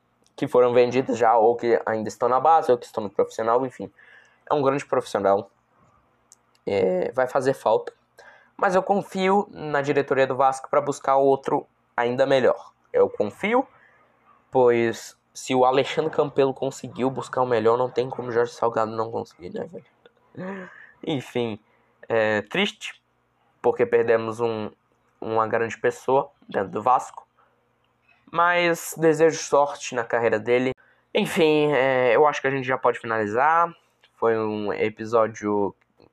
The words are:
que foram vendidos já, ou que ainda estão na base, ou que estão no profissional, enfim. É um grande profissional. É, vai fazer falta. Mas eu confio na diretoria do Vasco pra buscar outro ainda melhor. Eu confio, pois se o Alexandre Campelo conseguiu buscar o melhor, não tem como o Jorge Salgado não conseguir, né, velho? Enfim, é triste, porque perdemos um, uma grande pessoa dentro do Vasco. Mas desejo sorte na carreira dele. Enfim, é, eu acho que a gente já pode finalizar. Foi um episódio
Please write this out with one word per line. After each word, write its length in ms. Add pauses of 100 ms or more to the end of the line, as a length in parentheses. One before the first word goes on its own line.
(340)
que 140
foram 240
vendidos 460
já, 180
ou 200
que 280
ainda 240
estão 200
na 120
base, 320
ou 60
que 80
estão 180
no 60
profissional, 560
enfim. 260 (560)
É 60
um 80
grande 240
profissional. 640 (1160)
É, 460
vai 140
fazer 260
falta. 400 (640)
Mas 180
eu 80
confio 680
na 320
diretoria 440
do 100
Vasco 340
pra 100
buscar 360
outro 500 (300)
ainda 280
melhor. 480 (200)
Eu 180
confio, 560 (840)
pois 680 (160)
se 220
o 100
Alexandre 460
Campelo 440
conseguiu 560
buscar 320
o 40
melhor, 300
não 140
tem 180
como 200
o 40
Jorge 220
Salgado 380
não 180
conseguir, 420
né, 140
velho? 1040 (340)
Enfim, 540 (500)
é 340
triste, 600 (580)
porque 240
perdemos 540
um, 320 (500)
uma 280
grande 280
pessoa 540 (180)
dentro 220
do 120
Vasco. 440 (1040)
Mas 680
desejo 420
sorte 560
na 100
carreira 340
dele. 340 (400)
Enfim, 600
é, 420
eu 120
acho 140
que 60
a 40
gente 160
já 120
pode 220
finalizar. 720 (440)
Foi 220
um 340
episódio 1040 (380)